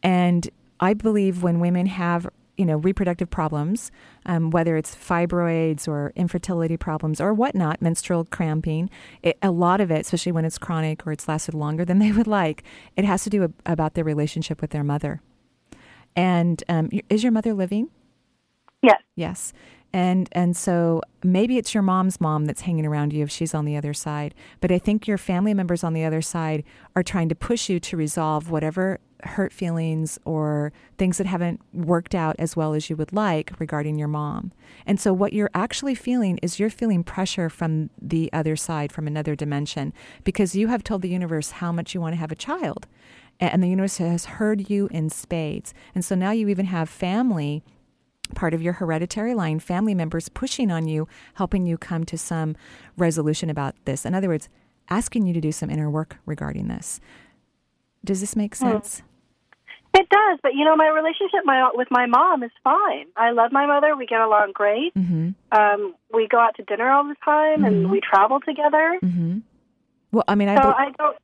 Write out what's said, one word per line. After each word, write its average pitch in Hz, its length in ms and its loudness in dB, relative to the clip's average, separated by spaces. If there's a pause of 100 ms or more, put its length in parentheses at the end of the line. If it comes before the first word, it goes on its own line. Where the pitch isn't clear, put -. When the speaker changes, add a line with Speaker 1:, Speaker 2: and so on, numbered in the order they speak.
Speaker 1:
And 180 440 4 (300)
I 185 160 2
believe 208 480 0
when 170 160 2
women 175 280 2
have, 175 420 -2 (280)
you 196 80 2
know, 156 120 2
reproductive 175 520 0
problems, 156 640 -4 (360)
um, 165 240 0
whether 165 260 2
it's - 180 -4
fibroids 170 920 0
or 147 260 -4
infertility 170 640 -2
problems 156 440 -4
or 202 140 2
whatnot, 202 480 0
menstrual 165 440 0
cramping, 160 640 -2 (360)
it, 170 180 2
a 196 80 2
lot 180 300 2
of 185 100 2
it, 160 120 0
especially - 300 -2
when 165 120 0
it's 160 140 -4
chronic 156 480 -4
or 160 60 -6
it's - 140 -8
lasted 156 280 -4
longer 151 300 -2
than 180 140 2
they 208 140 6
would 214 160 4
like, 185 340 0 (340)
it 190 80 2
has 190 200 2
to 214 60 -4
do 202 140 2
ab-, 156 100 -2 (120)
about 160 280 0
their 165 100 0
relationship 151 560 -2
with 151 100 -4
their 147 140 -4
mother. 147 360 -2 (920)
And, 175 540 2
um, 160 240 0
y-, 208 180 -2
is 214 120 2
your 247 100 4
mother 220 220 0
living? 202 340 -2 (960)
Speaker 2:
Yes. 233 180 8 (140)
Speaker 1:
Yes. 170 380 -8 (400)
And, 180 400 2
and 175 240 2
so 170 440 2 (220)
maybe 202 340 4
it's 226 160 -2
your 214 100 2
mom's 185 380 2
mom 151 240 0
that's - 180 -4
hanging 165 220 -2
around 147 300 -2
you 151 80 0
if 147 80 -4
she's 165 240 -6
on 151 100 -2
the 147 120 -4
other 147 180 -6
side. 147 400 -8 (260)
But 180 100 0
I 180 80 4
think 208 280 0
your 208 100 0
family 202 380 0
members 175 280 0
on 165 120 -2
the 160 100 -2
other 160 160 0
side 156 440 -4 (300)
are 185 80 2
trying 170 280 0
to 165 40 0
push - 360 -4
you 175 100 0
to - 160 -8
resolve 156 540 -2
whatever 165 480 -2 (260)
hurt - 300 -4
feelings 160 720 -4
or 151 460 -2 (260)
things 185 180 2
that 196 100 -2
haven't 175 340 -4 (120)
worked 170 420 -2
out 160 240 0
as 165 160 -4
well 156 200 -2
as 151 160 -4
you 156 60 -4
would 151 180 -6
like 190 440 -2
regarding 151 400 -4
your 151 100 -2
mom. 151 440 -6 (320)
And 196 160 0
so 196 140 4
what 185 180 0
you're 208 220 0
actually 247 400 -4
feeling 220 480 0
is 170 180 -4
you're 214 80 2
feeling 214 340 0
pressure 185 460 -4
from 160 400 -2 (120)
the 160 340 -2
other 156 220 0
side, 151 360 -6
from 160 140 -6
another 151 280 -4
dimension, 147 600 -4 (300)
because 190 300 0
you 214 140 2
have 233 160 -2
told 202 160 -4
the 185 80 -6
universe 170 440 -4
how 170 200 -6
much 170 220 -6
you 185 80 -4
want 165 100 -4
to 170 60 -4
have 160 140 -6
a 160 40 -10
child. - 500 -6 (540)
A-, 185 40 0
and 185 180 2
the 175 60 2
universe 190 280 0
has 170 300 -2
heard 214 420 -2
you 202 220 0
in 156 180 -2
spades. - 640 -8 (220)
And 180 100 -2
so - 100 -2
now 185 180 0
you 220 160 0
even 196 180 0
have 175 240 -4
family, 180 760 -2 (720)
part 165 180 0
of 165 80 -2
your 170 140 -2
hereditary 180 600 -4
line, 160 260 -2
family 196 340 -2
members 165 340 -4
pushing 254 420 -4
on 160 180 -2
you, 156 200 -2 (260)
helping 185 300 -2
you 165 140 0
come 165 260 -4
to 165 140 -8
some 160 360 -4 (440)
resolution 160 500 0
about 143 280 -4 (100)
this. 135 180 -4
In 180 100 -2
other 190 140 0
words, 156 200 -2 (420)
asking 214 360 0
you 180 60 0
to 165 80 0
do 156 120 -2
some - 180 -6
inner 151 180 -2
work 156 380 -4
regarding - 420 -6
this. - 320 -8 (1040)
Does 190 160 -2
this 208 160 -6
make 208 200 -4
Speaker 2:
Hmm. 262 100 -4
Speaker 1:
sense? 220 360 -2 (920)
Speaker 2:
It 381 160 6
does, 403 320 6
but, 269 120 0
you 285 100 2
know, 311 120 8
my 311 120 6
relationship 330 560 0
my, 262 300 6
with 247 160 -2
my 247 160 4
mom 277 360 4
is 233 80 -8 (120)
fine. 330 440 2 (100)
I 233 140 4
love 233 200 4
my 277 160 4
mother. 285 300 4
We 262 100 -6
get 226 140 0
along 208 320 4
great. 214 420 0
Speaker 1:
Mm-hmm. 175 360 0 (220)
Speaker 2:
Um, 208 420 4 (180)
we 220 160 2
go 240 100 4
out 233 180 4
to 214 80 -14
dinner 220 260 0
all 277 140 6
the 294 200 -8
time, 311 400 4
and 175 200 4
Speaker 1:
Mm-hmm. 185 80 0
Speaker 2:
we - 80 2
travel 226 400 4
together. 302 640 2
Speaker 1:
Mm-hmm. 175 360 0 (720)
Well, 220 160 2
I 208 60 4
mean, 202 140 4
I 202 80 4
Speaker 2:
So 269 120 6
Speaker 1:
be- 269 80 4
Speaker 2:
I 277 220 0
don't 302 260 0